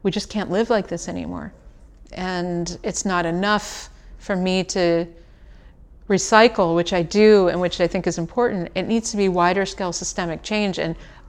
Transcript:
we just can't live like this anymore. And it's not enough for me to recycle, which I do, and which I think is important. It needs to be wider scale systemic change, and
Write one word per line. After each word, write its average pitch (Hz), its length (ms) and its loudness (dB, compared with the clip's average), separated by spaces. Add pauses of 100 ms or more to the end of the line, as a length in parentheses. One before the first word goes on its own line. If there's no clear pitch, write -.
we 196 80 2
just 202 180 -4
can't 208 220 -4
live 214 180 0
like 208 180 2
this 170 220 -8
anymore. 170 440 -8 (600)
And 175 680 -4
it's - 220 -6
not 180 200 0
enough 190 640 -2 (300)
for - 180 -4
me 185 280 0
to 170 420 2 (1000)
recycle, 208 680 4
which 170 180 0
I 180 100 2
do, 202 460 6
and 170 120 0
which 180 200 -2
I 175 60 4
think 175 200 -2
is 175 120 -2
important. 180 560 -2
It 185 120 -4
needs 226 260 0
to 214 40 -6
be 196 120 2
wider 180 360 2
scale 185 280 -6
systemic 170 500 -6
change, 208 360 -2
and 165 160 -2 (340)